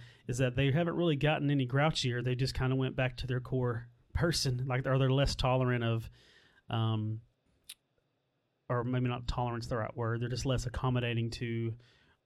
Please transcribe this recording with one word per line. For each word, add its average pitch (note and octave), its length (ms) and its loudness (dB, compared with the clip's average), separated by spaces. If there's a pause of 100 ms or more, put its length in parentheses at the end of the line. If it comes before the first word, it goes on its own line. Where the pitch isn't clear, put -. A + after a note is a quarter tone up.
(260)
is A#2+ 120 -4
that B2+ 180 2
they C#3 140 4
haven't E3+ 240 2
really E3 220 2
gotten D3 340 2
any C#3 160 2
grouchier. C3+ 580 0
They B2+ 100 0
just B2 200 -2
kinda C3 220 0
went C3 200 -2
back B2+ 220 -2
to - 80 -6
their B2 140 -2
core B2 480 -2 (260)
person, C3 520 0
like, B2+ 200 0
or C3+ 120 4
they're C3 120 4
less C3+ 240 2
tolerant B2+ 500 2
of, A2+ 240 0 (600)
um, A2 500 0 (1500)
or B2 140 0
maybe B2 240 0
not B2 200 -4
tolerance A#2+ 380 -4
the B2+ 100 -4
right A2 180 -4
word. A#2 260 -2
They're A#2+ 100 -2
just B2 160 -4
less A#2+ 200 0
accommodating A#2+ 640 0
to A#2 420 -2 (520)